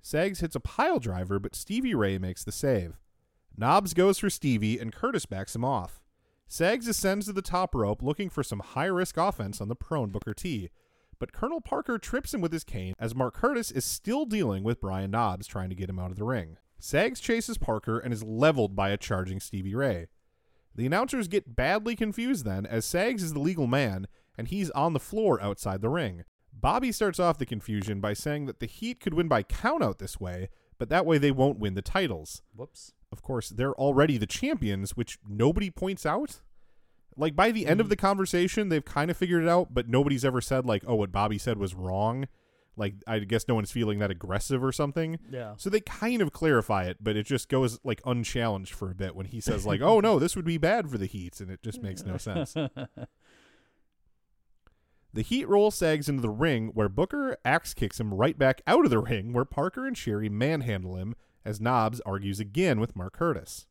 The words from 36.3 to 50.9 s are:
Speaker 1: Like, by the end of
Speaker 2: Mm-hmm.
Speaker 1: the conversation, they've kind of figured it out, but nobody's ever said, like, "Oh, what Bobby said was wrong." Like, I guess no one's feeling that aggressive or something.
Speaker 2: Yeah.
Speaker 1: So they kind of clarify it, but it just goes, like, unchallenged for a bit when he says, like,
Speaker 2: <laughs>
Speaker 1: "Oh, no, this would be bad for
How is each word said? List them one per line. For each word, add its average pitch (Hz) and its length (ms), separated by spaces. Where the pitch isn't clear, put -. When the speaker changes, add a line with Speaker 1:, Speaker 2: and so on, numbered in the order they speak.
Speaker 1:
Like, 147 200
by 202 160
the 214 160
end 165 120
of 226 60
Speaker 2:
Mm-hmm. 196 60
Speaker 1:
the 208 60
conversation, 196 720
they've 156 140
kind 151 280
of 165 60
figured 175 260
it 165 60
out, 175 260
but 120 120
nobody's 135 380
ever 127 160
said, 131 240
like, 107 220
"Oh, 123 80
what 101 160
Bobby 104 260
said 110 220
was 95 160
wrong." 104 520
Like, 101 200
I 113 140
guess 104 280
no 127 60
one's 107 160
feeling 107 300
that 104 100
aggressive 98 540
or 135 80
something. 160 480
Speaker 2:
Yeah. 120 280
Speaker 1:
So - 120
they 214 120
kind 233 420
of 151 100
clarify 113 520
it, 92 140
but 107 160
it 107 120
just 135 220
goes, 127 340
like, 120 200
unchallenged 117 720
for 98 160
a 90 60
bit 92 200
when 95 120
he 110 140
says, 104 220
like, 101 180
Speaker 2:
<laughs> 151 80
Speaker 1:
"Oh, 226 100
no, 208 180
this 151 180
would 180 100
be 165 120
bad 170 320
for 123 80